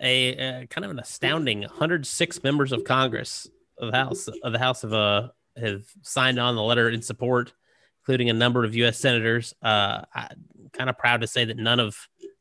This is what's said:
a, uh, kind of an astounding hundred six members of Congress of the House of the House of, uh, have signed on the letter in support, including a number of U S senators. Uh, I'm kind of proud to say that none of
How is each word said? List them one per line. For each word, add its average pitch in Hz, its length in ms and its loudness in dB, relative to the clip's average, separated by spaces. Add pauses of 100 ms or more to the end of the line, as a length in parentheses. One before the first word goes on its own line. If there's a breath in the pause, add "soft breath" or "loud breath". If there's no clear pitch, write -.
a, 127 340 2
uh, 127 300 -8
kind - 180 -10
of 101 80 -8
an 120 80 -10
astounding 131 640 -2
hundred 156 420 -2
six - 380 -4
members 139 300 2
of 110 100 -2
Congress - 640 0 (300)
of 113 140 -6
the 127 60 2
House - 300 -2
of 117 240 -8
the 113 80 0
House 127 240 0
of, 110 100 -4
uh, 104 360 2 (260)
have 104 300 -6 (160)
signed 127 380 0
on 120 160 0
the 110 60 0
letter 117 280 4
in 117 120 -4
support, 120 520 -2 (480)
including 123 280 2
a 117 40 6
number 120 320 4
of 110 100 -2
U 120 100 4
S 117 120 2
senators. 117 640 2
Uh, 107 400 2 (120)
I'm - 300 -10 (300)
kind 127 160 -4
of 123 80 -2
proud 120 240 4
to 113 60 -2
say 123 180 0
that 110 100 -4
none 120 240 2
of 107 300 -4 (320)